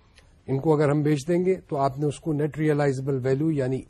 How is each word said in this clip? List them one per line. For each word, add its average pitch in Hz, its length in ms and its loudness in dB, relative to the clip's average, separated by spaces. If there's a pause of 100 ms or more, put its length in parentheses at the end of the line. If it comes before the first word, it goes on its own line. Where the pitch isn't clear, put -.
(460)
ان 135 140 -2
کو 156 160 2
اگر 147 120 4
ہم 147 140 2
بیچ 147 260 0
دیں 180 160 2
گے 185 100 2
تو 180 220 -8
آپ 139 220 -2
نے 151 80 0
اس 139 140 -4
کو 160 120 -4
نیٹ 143 260 -2
ریئلائزبل 143 680 0
ویلیو 139 240 0
یعنی 135 400 -2